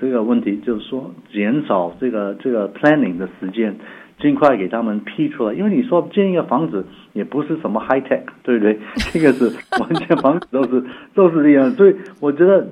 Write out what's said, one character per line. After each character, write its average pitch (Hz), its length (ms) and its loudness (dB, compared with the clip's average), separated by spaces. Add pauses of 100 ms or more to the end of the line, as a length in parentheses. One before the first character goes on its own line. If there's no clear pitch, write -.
这 131 80 -2
个 123 140 0
问 120 180 0
题， 101 240 -2
就 117 140 -2
是 104 100 -14
说 131 240 -10 (200)
减 110 340 -2
少 90 340 0
这 127 100 -2
个， 101 240 -4
这 131 160 -6
个 104 220 -2
planning 143 440 0
的 92 120 -6 (120)
时 92 100 -8
间， 107 240 -4 (460)
尽 147 140 2
快 139 220 4
给 95 120 -2
他 117 120 -4
们 107 200 -4
批 - 280 -4
出 - 200 -4
来。 110 60 -4
因 180 100 -4
为 208 100 0
你 131 80 2
说 170 300 0
建 196 180 2
一 180 60 0
个 156 80 0
房 160 260 -2
子 95 160 -6 (280)
也 101 100 -4
不 147 180 -4
是 156 160 -6
什 110 100 -6
么 107 120 -2
high 135 260 -2
tech， - 160 -2 (220)
对 123 140 2
不 104 60 0
对？ 107 140 2 (160)
<laughs> - 180 -6
这 175 60 -4
个 147 140 6
是 123 140 0 (340)
完 - 160 -4
全 160 220 0
房 143 200 2
子 - 140 -10
都 131 160 0
是， 127 160 -2 (300)
都 190 160 6
是 160 120 2
这 147 80 6
样。 135 220 6
所 196 160 6
以 180 80 4 (240)
我 147 100 0
觉 160 160 2
得 196 260 4